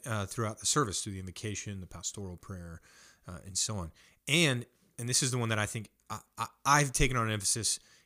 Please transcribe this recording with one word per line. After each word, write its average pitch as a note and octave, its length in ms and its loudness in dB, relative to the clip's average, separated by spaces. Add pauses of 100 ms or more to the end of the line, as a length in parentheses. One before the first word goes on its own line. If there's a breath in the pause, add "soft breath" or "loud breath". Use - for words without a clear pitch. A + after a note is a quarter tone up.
Uh, G#2+ 200 -2
throughout A2 340 -4
the - 60 -4
service, B2+ 380 2
through G#2 100 -8
the F#2+ 60 -8
invocation, G2 600 -8
the F2+ 40 -10
pastoral F2+ 520 -10
prayer, E2+ 440 -12 (460 loud breath)
uh, F#2 180 -10
and F#2+ 120 -8
so - 200 -2
on. E2 140 -6 (360 soft breath)
And, C#3 380 4 (320)
and A#2+ 100 -8
this B2 140 2
is C3 100 2
the B2+ 60 0
one A#2 120 2
that A2 100 2
I G#2 80 2
think G#2+ 220 -6 (200)
I, G#2+ 100 -8 (180)
I, A2+ 100 -2 (180)
I've C#3+ 260 6
taken C3 260 4
on A2+ 100 2
an A2 60 0
emphasis G#2 460 0 (260 soft breath)